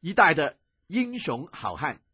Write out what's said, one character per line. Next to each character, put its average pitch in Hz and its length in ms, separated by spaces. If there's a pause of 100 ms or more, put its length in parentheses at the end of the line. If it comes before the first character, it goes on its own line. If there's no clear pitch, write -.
一 175 140
代 185 180
的 147 260 (280)
英 240 320
雄 139 340
好 90 240
汉 139 240 (140)